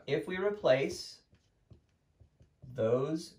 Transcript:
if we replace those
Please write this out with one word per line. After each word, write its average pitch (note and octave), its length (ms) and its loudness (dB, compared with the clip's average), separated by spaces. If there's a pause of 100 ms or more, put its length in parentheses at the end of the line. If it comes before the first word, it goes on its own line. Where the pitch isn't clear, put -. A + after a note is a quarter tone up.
if C#3+ 200 0
we F#3 120 -4
replace E3 800 2 (1600)
those C3 640 0